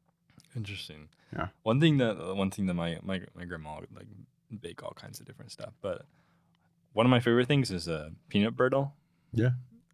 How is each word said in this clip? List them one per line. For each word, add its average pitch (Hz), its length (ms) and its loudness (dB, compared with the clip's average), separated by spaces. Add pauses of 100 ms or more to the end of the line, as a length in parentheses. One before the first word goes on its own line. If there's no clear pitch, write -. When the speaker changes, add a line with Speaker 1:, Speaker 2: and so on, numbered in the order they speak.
(560)
Speaker 1:
Interesting. 98 540 -12 (240)
Speaker 2:
Yeah. 120 140 -6 (160)
Speaker 1:
One 123 180 4
thing 156 160 6
that, 120 200 2 (180)
one 98 160 2
thing 98 160 -2
that 90 80 0
my, 85 280 -2
my, 95 180 -6 (140)
my 87 100 -14
grandma 78 360 -12
would, - 120 -18
like, - 140 -18 (540)
bake - 220 -14
all - 120 -10
kinds - 240 -16
of - 60 -20
different - 260 -20
stuff, - 300 -14
but 92 240 -6 (880)
one 110 120 6
of 127 40 6
my 123 100 8
favorite 120 280 4
things 139 240 2
is 85 180 -6
a 78 220 -6 (180)
peanut 107 260 2
brittle. 135 380 2 (400)
Speaker 2:
Yeah. 113 160 4 (440)